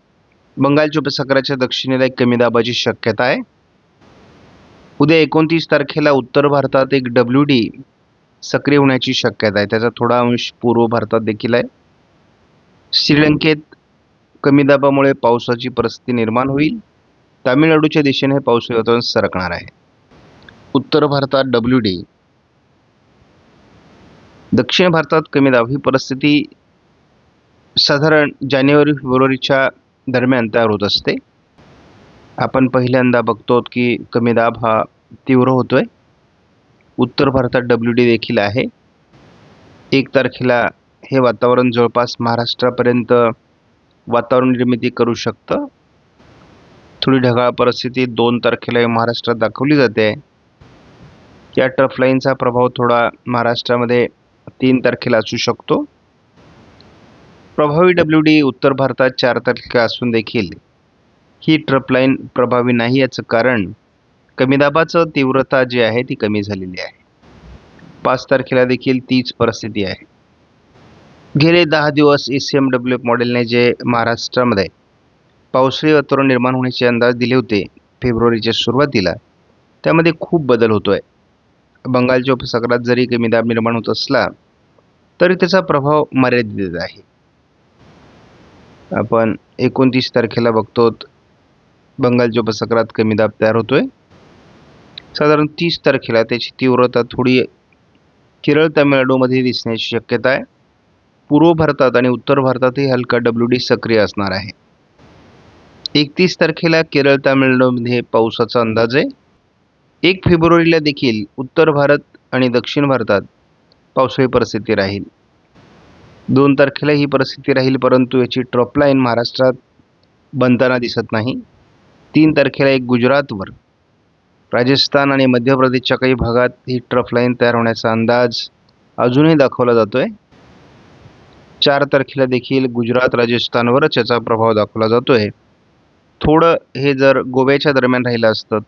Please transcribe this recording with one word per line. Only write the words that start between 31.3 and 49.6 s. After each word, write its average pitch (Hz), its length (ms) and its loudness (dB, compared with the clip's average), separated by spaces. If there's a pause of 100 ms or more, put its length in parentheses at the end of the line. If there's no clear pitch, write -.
आपण 127 300 0
पहिल्यांदा 123 540 2
बघतो 117 420 0
की 123 320 -2 (180)
कमी 117 200 0
दाब 117 240 0
हा 110 240 0 (460)
तीव्र 127 220 2
होतोय. 127 320 0 (1160)
उत्तर 131 320 0
भारतात 127 340 -2
डब्ल्यूडी 120 420 0
देखील 117 320 0
आहे. 104 260 -2 (1300)
एक 135 240 0
तारखेला 127 460 0 (420)
हे 135 160 -2
वातावरण 123 520 2
जवळपास 120 480 0
महाराष्ट्रापर्यंत 120 960 0 (920)
वातावरण 127 440 0
निर्मिती 123 400 -2
करू 120 240 -2
शकतं. - 500 -6 (1400)
थोडी 135 180 2
ढगाळ 123 320 2
परिस्थिती 123 560 -2
दोन 117 320 0
तारखेला 120 480 -2
महाराष्ट्रात 117 500 -2
दाखवली 120 380 -2